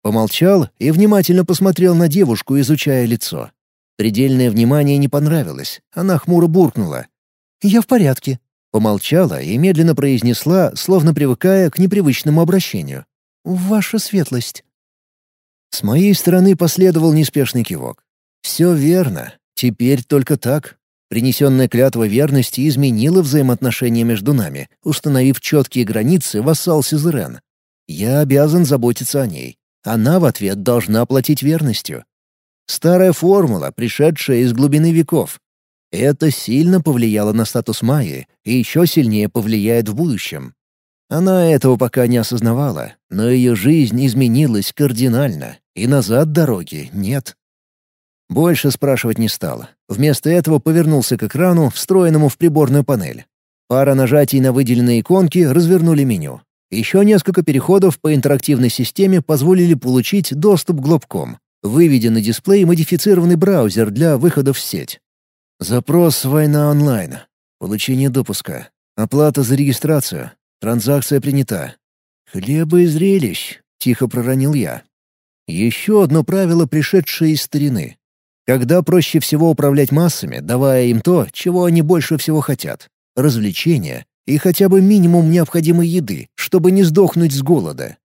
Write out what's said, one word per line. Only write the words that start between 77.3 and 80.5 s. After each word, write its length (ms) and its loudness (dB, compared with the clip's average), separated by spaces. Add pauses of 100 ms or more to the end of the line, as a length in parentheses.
из 100 -4
старины. 540 -4 (480)
Когда 360 2
проще 380 0
всего 300 0
управлять 420 0
массами, 480 -2
давая 460 0